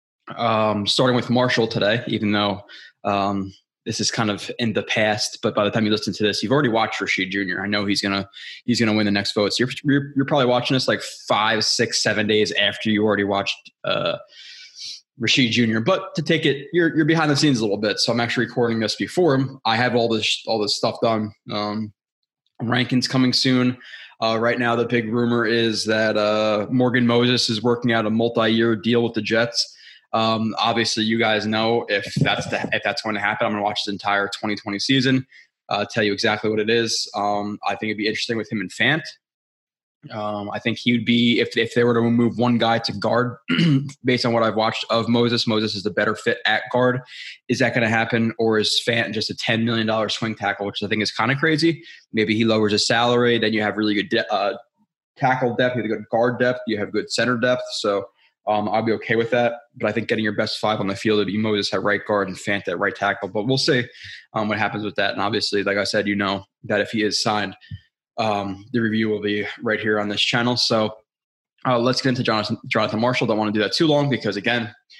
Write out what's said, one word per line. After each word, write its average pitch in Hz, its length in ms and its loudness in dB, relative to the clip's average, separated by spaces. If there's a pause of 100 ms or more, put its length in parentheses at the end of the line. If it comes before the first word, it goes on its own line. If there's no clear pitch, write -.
(360)
Um, 107 500 2
starting 127 300 4
with 117 140 0
Marshall 120 380 2
today, 104 380 0
even 104 260 0
though, 101 300 0 (420)
um, 98 480 -2 (340)
this 110 120 -4
is 101 120 0
kind 110 200 0
of 98 280 -6
in 110 160 -2
the 107 80 0
past, 107 600 -2
but 107 120 0
by 104 100 2
the 104 60 0
time 110 160 0
you 104 40 2
listen 107 220 -2
to - 100 -4
this, 104 200 0
you've 107 100 0
already 143 160 4
watched 110 320 0
Rashid 92 300 -2
Junior 95 340 -4
I - 20 -4
know 104 200 -2
he's 101 160 0
gonna, 98 260 -2 (360)
he's 117 140 2
gonna 110 140 4
win 107 140 4
the 104 40 2
next 101 220 0
vote. 101 220 2
So 120 100 2
you're, 131 60 -2 (120)
you're, 143 320 0
you're 135 120 0
probably 139 200 2
watching 123 280 2
this, 131 120 2
like, 107 140 2
five, 110 640 0
six, - 380 0
seven 107 240 2
days 107 260 2
after 101 380 0
you 107 140 2
already 101 200 2
watched, 98 480 -2 (120)
uh, 95 340 -2 (1000)
Rashid 117 320 2
Junior. 113 300 2
But - 340 -2
to 165 80 -4
take 160 220 0
it, 139 280 0
you're, 165 220 2
you're 156 120 2
behind 160 240 2
the 139 60 2
scenes 139 220 2
a 107 40 -2
little 101 160 0
bit. 101 200 -2
So - 140 0
I'm 120 80 0
actually 120 260 -2
recording 117 320 -2
this 107 160 -2
before 143 400 2
him. 135 300 -2
I 113 120 2
have 120 200 2
all 117 120 2
this, 110 380 -2
all 113 140 0
this 104 160 0
stuff 110 260 -2
done. 110 300 0 (180)
Um, 104 420 -4 (720)
rankings 123 460 0
coming 127 240 2
soon. 127 460 2 (420)
Uh, 113 180 0
right 117 200 0
now, 120 180 2
the 117 100 2
big 117 260 0
rumor 120 340 2
is 113 400 0
that, 110 300 2
uh, 107 540 2
Morgan 123 360 2
Moses 120 420 4
is 107 140 -2
working 120 300 2
out 113 140 2
a 107 40 0
multi-year 113 640 2
deal 117 260 2
with 113 120 -2
the 110 80 -2
Jets. 110 520 -2 (380)
Um, 113 460 0
obviously, 110 460 0
you 113 160 0
guys 110 260 2
know 113 420 0
if 101 280 -2
that's - 320 2
the, 98 240 -4
if 107 100 -2
that's 101 180 -2
going 110 140 -4
to 104 60 -4
happen, 107 260 0
I'm 107 60 0
gonna 104 100 -2
watch 104 220 -2
his 101 80 -6
entire 101 360 -2
twenty 104 280 -6
twenty 101 240 -6
season, 131 440 2 (440)
uh, 101 200 -2
tell 113 140 -2
you 104 100 2
exactly 107 380 0
what 107 80 0
it 107 100 -2
is. 113 460 0
Um, 104 500 -2
I 98 120 -2
think 110 140 -6
it'd 104 80 -4
be 104 100 -2
interesting 110 280 -4
with 107 140 -6
him 107 100 -4
and 92 120 -8
Fant. 139 300 0 (1080)
Um, 104 400 -6
I 104 80 -8
think 110 200 -2
he - 120 -2
would 117 140 2
be, 120 340 4
if, 117 180 -2
if 113 180 -2
they 120 100 4
were 120 100 4
to 113 60 2
move 117 380 2
one 120 200 2
guy 113 200 2
to - 140 -6
guard, 113 440 0 (340)
<clears throat> 139 340 0
based 123 220 2
on 117 60 2
what 117 100 2
I've 107 140 0
watched 113 340 0
of 113 180 0
Moses, 120 380 2
Moses 107 300 0
is 92 80 -8
the 104 60 -2
better 104 260 0
fit - 280 -2
at 107 180 0 (100)
guard. 127 300 2 (460)
Is 123 120 0
that 117 120 2
gonna 117 160 2
happen? 113 480 0
Or 113 220 2
is - 260 0
Fant 117 280 0
just 107 180 -4
a 95 60 -8
ten 113 280 0
million 113 220 0
dollar 110 220 0
swing 110 260 -4
tackle, 101 320 -4
which - 160 -6
I 101 60 -4
think 107 140 0
is 95 100 -2
kinda 120 240 0
crazy? 160 480 2 (280)
Maybe 110 220 2
he 117 100 2
lowers 110 280 2
his 104 120 0
salary. 120 540 2
Then 110 140 0
you 107 100 0
have 101 140 -2
really 107 180 0
good 95 140 0
de-, 113 240 0
uh, 98 240 0 (600)
tackle 131 380 0
depth, 127 220 0
you 113 60 -2
have 107 60 -4
good 107 220 -6
guard 120 300 2
depth, 123 260 0
you 107 120 -2
have 98 120 -4
good 101 220 -4
center 120 240 0
depth. 123 260 0 (120)
So, 101 320 -2 (400)
um, 104 240 0
I'll 110 120 0
be 113 100 2
okay 107 240 0
with 117 140 2
that. 120 220 2 (240)
But 113 120 -2
I 104 40 -2
think 113 160 -4
getting 110 160 0
your 104 100 0
best 110 240 -2
five 110 220 0
on 101 80 -2
the 95 80 -2
field 107 220 2
would 101 80 2
be 95 100 -4
Moses 107 360 0
at 98 100 -2
right 101 220 2
guard 101 220 0
and 92 100 -8
Fant 101 300 -4
at 90 120 -4
right 98 180 -2
tackle. 101 320 -2
But 101 180 -4
we'll 135 120 2
see, 131 260 2 (480)
um, 107 160 -2
what 104 100 -2
happens 104 240 -2
with 101 140 -6
that. 98 160 0
And - 80 -4
obviously, 101 420 0
like 98 140 0
I 101 80 0
said, 101 240 0
you 104 80 0
know 98 280 -2 (200)
that 104 160 0
if 98 100 -2
he 107 120 0
is 104 200 0
signed, 104 320 -2 (600)
um, 101 560 -4
the 120 80 2
review 110 280 0
will 104 120 0
be 104 260 -2 (160)
right 107 160 0
here 107 220 0
on 104 80 -2
this 101 120 -4
channel. 123 360 0
So, 110 400 0 (680)
uh, 123 120 2
let's 123 220 0
get 135 80 0
into 127 140 0
Jonathan, 110 340 0 (100)
Jonathan 110 320 0
Marshall. 123 280 0
Don't 107 120 0
wanna 107 140 0
do 107 80 2
that 101 120 0
too 170 140 2
long 147 240 4
because, 107 260 -2
again, 110 380 -2 (260)